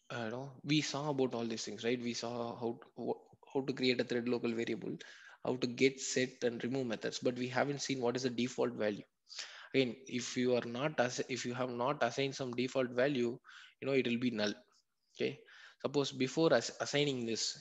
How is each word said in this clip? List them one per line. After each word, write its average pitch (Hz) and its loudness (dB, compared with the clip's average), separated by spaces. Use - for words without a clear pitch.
uh, 120 -4
you 110 -4
know, 135 -8
we 151 2
saw 143 -2
about 131 2
all 117 -2
these 113 -4
things, 110 -8
right? 123 2
We 120 -2
saw 117 -4
how 120 -2
to, - -12
wh-, - -8
how 135 0
to 127 -2
create 127 2
a 120 0
thread 120 0
local 120 2
variable, 117 -2
how 127 0
to 127 0
get, 135 4
set, - 0
and 120 0
remove 127 0
methods, 113 -2
but 127 2
we 127 -2
haven't 131 0
seen 135 -2
what 120 2
is 127 -2
the 131 0
default 123 0
value. 107 0
Again, 127 2
if 120 -4
you 123 4
are 120 2
not 127 -2
ass-, 127 2
if 123 -4
you 123 -2
have 127 -2
not 123 -2
assigned 135 0
some 127 -4
default 123 0
value, 123 2
you 127 -4
know, 139 2
it 127 4
will 120 2
be 123 2
null. 104 2
Okay. 131 -2
Suppose 139 0
before 135 4
ass-, - 2
assigning 135 0
this, - -2